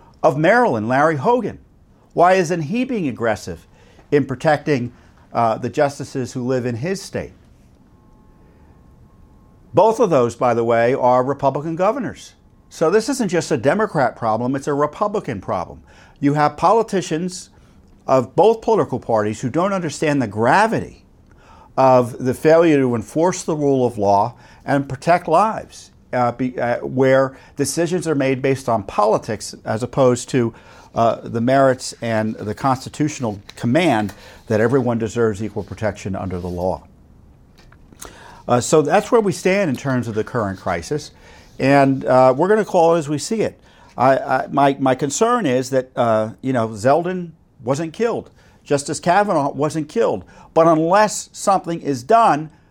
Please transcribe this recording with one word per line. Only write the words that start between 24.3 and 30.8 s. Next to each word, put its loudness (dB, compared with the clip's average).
and -2
protect 0
lives, -2
uh, 0
be, -6
uh, -2
where 2
decisions -2
are 0
made 0
based -2
on 0
politics -2
as -4
opposed 2
to, 0